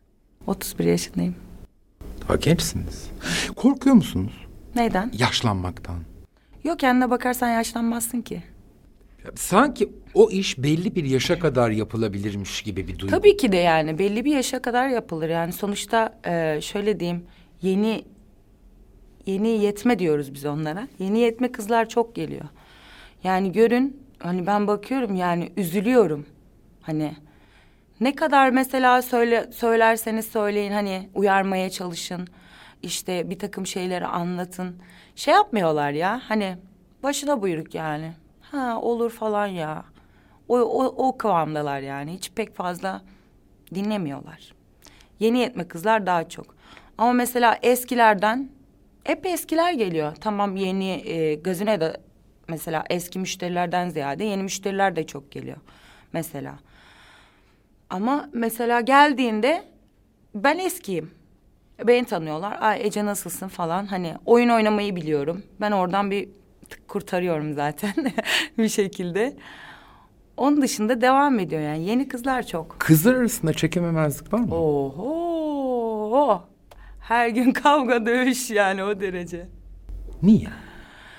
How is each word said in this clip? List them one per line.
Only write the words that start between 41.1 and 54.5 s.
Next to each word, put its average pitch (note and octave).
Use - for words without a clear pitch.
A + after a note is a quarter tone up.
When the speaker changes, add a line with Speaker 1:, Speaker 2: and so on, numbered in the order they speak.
Speaker 1:
kıvamdalar D3+
yani. C#3
Hiç -
pek -
fazla F#3
dinlemiyorlar. G3
Yeni A#3
yetme F3+
kızlar G3+
daha E3+
çok. -
Ama A#3+
mesela B3
eskilerden A#3
hep D#4+
eskiler E4+
geliyor. E3
Tamam, G3+
yeni, F#3+
e, D#3+
gazinoya F#3
da D#3+
mesela D#3+
eski F3
müşterilerden F3
ziyade D3+
yeni G3
müşteriler G3